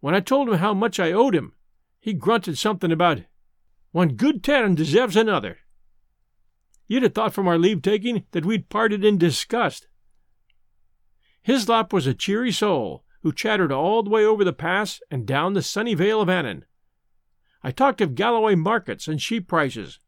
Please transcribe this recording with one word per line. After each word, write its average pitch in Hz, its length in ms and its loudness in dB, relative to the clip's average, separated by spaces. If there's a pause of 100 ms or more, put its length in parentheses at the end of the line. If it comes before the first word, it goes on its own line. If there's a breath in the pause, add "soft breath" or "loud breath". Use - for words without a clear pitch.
When 147 140 -2
I 202 60 2
told 262 280 0
him 202 100 2
how 202 140 0
much 202 260 -2
I 170 140 0
owed 226 220 2
him, 139 200 -2 (440)
he 214 140 -6
grunted 185 440 0
something 185 360 -2
about, 160 300 2 (680)
"One 165 240 0
good 247 280 0
turn 240 320 2
deserves 165 420 2
another." 202 420 0 (1300)
You'd 254 160 0
have 233 120 2
thought - 200 -2
from 196 120 -2
our 170 120 2
leave-taking 202 720 0
that 165 140 -4
we'd 208 240 -2
parted 208 360 0
in 208 140 4
disgust. 170 680 0 (1500)
Hislop 226 500 0
was 160 140 0
a 135 80 0
cheery 220 380 -2
soul 139 520 -2 (180)
who 160 100 0
chattered 196 400 0
all 180 300 0
the 202 80 -4
way 214 140 4
over 214 200 4
the 175 80 0
pass 185 480 -4 (100)
and 123 160 -6
down 151 280 0
the 180 80 0
sunny 220 320 -2
vale 202 260 2
of 190 80 0
Annan. 131 360 -2 (1000)
I 131 80 -6
talked 262 300 0
of 156 140 0
Galloway 214 400 2
markets 175 540 -2
and 156 120 -4
sheep 226 280 -6
prices 123 600 -4